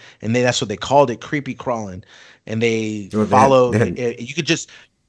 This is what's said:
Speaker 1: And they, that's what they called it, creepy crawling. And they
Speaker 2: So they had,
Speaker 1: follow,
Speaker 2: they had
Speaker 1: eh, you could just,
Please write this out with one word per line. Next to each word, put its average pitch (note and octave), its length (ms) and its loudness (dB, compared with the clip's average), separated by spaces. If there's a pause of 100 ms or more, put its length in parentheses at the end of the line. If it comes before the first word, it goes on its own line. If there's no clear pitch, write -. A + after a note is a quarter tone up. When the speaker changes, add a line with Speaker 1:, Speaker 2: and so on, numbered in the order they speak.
(220)
Speaker 1:
And A2 140 -2
they, B2 60 2
that's B2 180 0
what A#2+ 80 -4
they G2+ 80 -6
called C3+ 340 2
it, A2+ 120 -8
creepy C3+ 340 -8
crawling. G#2+ 480 -8 (420)
And A2 160 -4
they A2 480 -2
Speaker 2:
So G#2 100 -2
they - 40 2
had, G#2 60 -2
Speaker 1:
follow, C3 420 6
Speaker 2:
they A2+ 80 2
had A#2 200 0
Speaker 1:
eh, A#2+ 200 -4
you A#2+ 140 -12
could E3 120 -4
just, - 240 -2 (400)